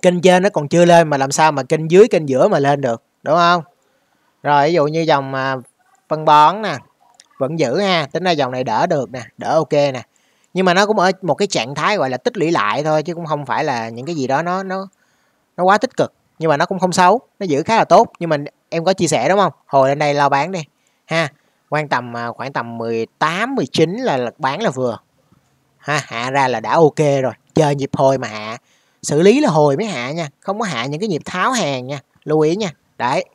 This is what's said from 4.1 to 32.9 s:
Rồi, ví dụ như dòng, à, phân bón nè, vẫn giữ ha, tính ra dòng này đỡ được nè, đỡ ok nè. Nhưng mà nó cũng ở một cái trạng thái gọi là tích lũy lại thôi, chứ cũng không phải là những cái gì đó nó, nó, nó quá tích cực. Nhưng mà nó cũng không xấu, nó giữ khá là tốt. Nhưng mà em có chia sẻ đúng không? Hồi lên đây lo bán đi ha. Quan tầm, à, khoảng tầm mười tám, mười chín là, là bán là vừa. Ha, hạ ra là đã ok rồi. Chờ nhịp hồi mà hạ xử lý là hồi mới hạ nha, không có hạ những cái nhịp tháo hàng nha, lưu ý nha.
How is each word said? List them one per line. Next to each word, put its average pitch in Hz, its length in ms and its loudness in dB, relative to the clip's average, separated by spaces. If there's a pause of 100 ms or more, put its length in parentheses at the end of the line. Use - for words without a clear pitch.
Rồi, 143 240 4
ví 165 60 0
dụ 156 140 2
như 156 140 -2
dòng, 139 340 0
à, 135 220 -2 (520)
phân 156 160 -4
bón 156 380 6
nè, 175 140 -4 (640)
vẫn 147 200 -4
giữ 139 220 0
ha, 180 320 0
tính 165 120 -6
ra 185 60 0
dòng 139 220 -2
này 127 120 -4
đỡ 135 220 0
được 147 260 -2
nè, 127 100 -12 (160)
đỡ 127 160 -4
ok 156 180 0
nè. 143 300 0 (520)
Nhưng 185 120 0
mà 175 80 4
nó 202 120 2
cũng 214 120 0
ở 190 140 2 (100)
một 160 120 0
cái 202 140 -2
trạng 135 260 -6
thái 175 220 -2
gọi 135 140 -2
là 127 60 -4
tích - 200 -4
lũy 160 140 0
lại 117 340 -2
thôi, 156 180 0
chứ 170 120 -8
cũng 165 120 -10
không 147 200 -6
phải 123 180 -2
là 120 240 -4
những 117 180 -12
cái 170 80 -6
gì 135 120 -4
đó 135 160 -2
nó, 180 200 -4
nó, 190 240 -8 (720)
nó 175 80 -2
quá 196 140 4
tích 254 180 -4
cực. - 160 -2 (260)
Nhưng 160 100 -2
mà 147 80 2
nó 175 100 0
cũng 190 120 -6
không 180 140 -2
xấu, 185 280 4 (180)
nó 202 80 -8
giữ 147 160 0
khá 220 140 0
là 185 80 4
tốt. 208 340 4
Nhưng 170 120 -6
mà 151 60 2 (320)
em 165 160 -6
có 185 80 2
chia 185 140 0
sẻ 135 220 0
đúng 190 100 2
không? 180 140 2 (140)
Hồi 135 220 4
lên 143 100 0
đây 147 160 0
lo 143 140 2
bán 139 240 0
đi 165 120 -6 (420)
ha. 160 220 -4 (400)
Quan 151 200 -4
tầm, 120 280 -4
à, 117 160 -6
khoảng 127 200 -10
tầm 117 260 -8
mười 113 280 -4 (120)
tám, 185 360 -2
mười 214 120 -2
chín 170 300 0
là, 233 200 -2
là 123 220 -4
bán 151 240 -4
là 208 80 0
vừa. 123 280 -4 (800)
Ha, 147 260 -4
hạ 120 260 -8
ra 135 180 0
là 117 120 -2
đã 110 120 -4
ok 147 500 2
rồi. 123 100 -2 (220)
Chờ 151 160 2
nhịp 139 220 -4
hồi 135 260 2
mà 123 100 -8
hạ 107 300 -10 (440)
xử 151 200 0
lý 220 180 6
là 294 80 2
hồi 147 280 2
mới 208 100 -4
hạ 135 260 -8
nha, 165 160 -6 (120)
không 196 180 -8
có 226 80 -6
hạ 127 200 -6
những 147 140 -8
cái 220 80 -6
nhịp 156 160 -4
tháo 190 260 -2
hàng 143 360 -4
nha, 139 140 -10 (240)
lưu 151 160 0
ý 156 160 2
nha. 202 160 -6 (260)